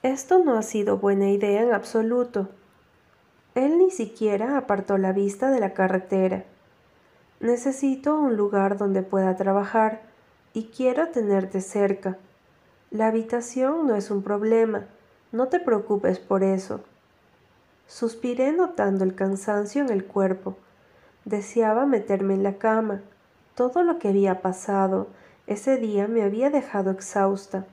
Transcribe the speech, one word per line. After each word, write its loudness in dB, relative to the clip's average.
Esto 2
no 2
ha 0
sido -2
buena 2
idea 2
en 4
absoluto". -2
Él 2
ni 6
siquiera -2
apartó 0
la 2
vista 0
de 2
la -2
carretera. 0
"Necesito 0
un 2
lugar 2
donde 0
pueda 0
trabajar, 0
y -8
quiero 0
tenerte 0
cerca. -2
La 0
habitación -2
no 2
es -4
un -2
problema, 0
no 0
te 0
preocupes 0
por 0
eso". -2
Suspiré -2
notando 0
el 0
cansancio -2
en -2
el -2
cuerpo. -2
Deseaba 0
meterme 0
en 0
la -2
cama. 0
Todo 2
lo 2
que -2
había 2
pasado 0
ese 0
día 0
me 0
había 0
dejado -2
exhausta. -2